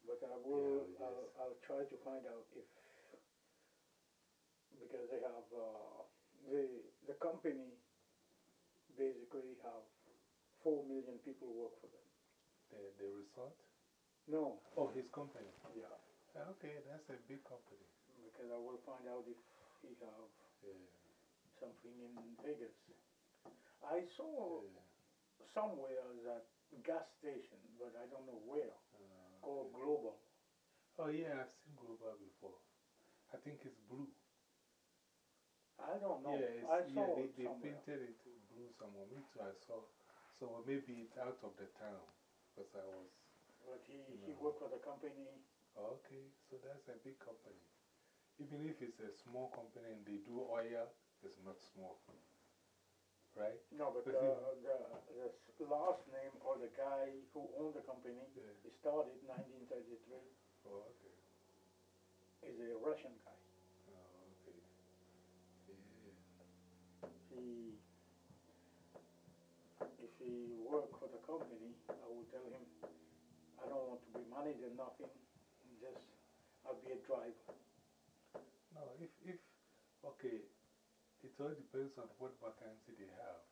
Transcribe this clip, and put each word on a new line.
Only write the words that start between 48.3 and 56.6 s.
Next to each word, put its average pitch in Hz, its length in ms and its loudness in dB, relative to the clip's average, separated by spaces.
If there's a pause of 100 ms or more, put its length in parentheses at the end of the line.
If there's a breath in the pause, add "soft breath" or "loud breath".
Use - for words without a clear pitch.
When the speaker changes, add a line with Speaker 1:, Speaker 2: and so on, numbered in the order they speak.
Speaker 2:
Even 147 300 0
if 156 160 0
it's 113 160 -4
a 107 80 -2 (160)
small 123 320 0
company 117 400 -6
and 104 80 -10
they 101 240 0
do 123 240 2
oil, 117 320 4 (400)
it's 95 200 -8
not 95 120 -6 (160)
small. 92 240 -6 (1400)
Right? 107 180 4 (160)
Speaker 1:
No, 143 220 4
but, 123 100 4
Speaker 2:
Because 131 320 10
Speaker 1:
uh, 131 240 2
the, 131 160 4 (400)
the 123 160 0
s-, - 380 -6
last 160 320 8 (100)
name 135 220 -2 (100)
of 131 160 6